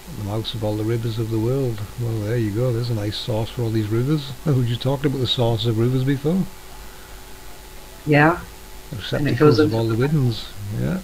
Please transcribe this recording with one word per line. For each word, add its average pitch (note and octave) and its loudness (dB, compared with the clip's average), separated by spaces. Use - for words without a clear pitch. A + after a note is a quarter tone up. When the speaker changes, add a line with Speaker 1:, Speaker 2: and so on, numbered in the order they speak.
Speaker 1:
The G#2+ -6
mouths A2 -4
of A2 -4
all G#2+ 0
the G#2+ -2
rivers A2+ 0
of A2 -2
the A2 2
world. A#2+ 0
Well, A2+ -2
there A2 0
you A2 2
go. A#2+ 2
There's A#2+ 0
a A#2 0
nice G#2 -2
source A2 -2
for - -6
all A2+ 0
these A2 0
rivers. C3+ 0
<laughs> - -6
Oh, C3 4
you A#2+ 0
talked C3+ 0
about C#3 0
the B2 0
source A#2 2
of A2 2
rivers B2+ 4
before. D3 2
Speaker 2:
Yeah. D3+ 6
Speaker 1:
The A#2+ -4
Speaker 2:
And C3 0
it B2+ 2
goes D3 8
Speaker 1:
receptacles - 8
of D3+ 6
Speaker 2:
into A2+ 2
Speaker 1:
all A2+ 2
the A2+ 0
winds. B2+ 2
Yeah. D3 0